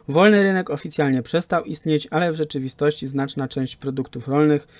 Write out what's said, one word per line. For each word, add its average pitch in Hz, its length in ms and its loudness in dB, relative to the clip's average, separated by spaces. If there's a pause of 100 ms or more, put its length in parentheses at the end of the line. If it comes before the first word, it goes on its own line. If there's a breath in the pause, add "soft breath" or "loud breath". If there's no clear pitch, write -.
Wolny 196 340 6
rynek 190 260 0
oficjalnie 139 520 -2
przestał 170 420 -2
istnieć, 151 480 -2
ale 170 200 0
w 156 40 -4
rzeczywistości 147 720 -2
znaczna 135 400 -4
część 131 280 -6
produktów 131 520 -8
rolnych 147 400 2 (120)